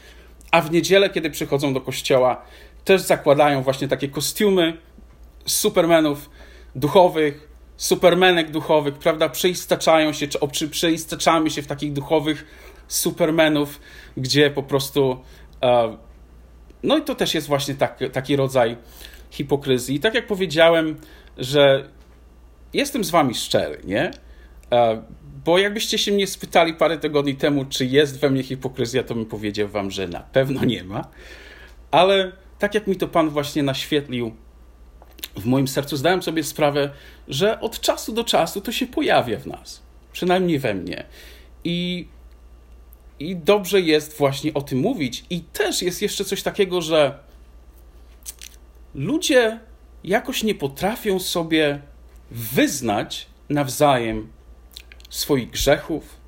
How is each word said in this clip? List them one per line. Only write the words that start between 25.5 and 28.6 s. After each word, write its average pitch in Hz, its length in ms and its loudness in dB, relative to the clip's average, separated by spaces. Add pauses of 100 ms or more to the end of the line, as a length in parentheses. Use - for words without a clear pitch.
jakbyście 208 400 -2
się 208 140 -2
mnie 196 140 0
spytali 170 480 0
parę 165 240 2
tygodni 143 360 -2
temu, 143 300 0
czy 135 220 -4
jest 135 340 2
we 143 100 2
mnie 135 120 0
hipokryzja, 127 600 -4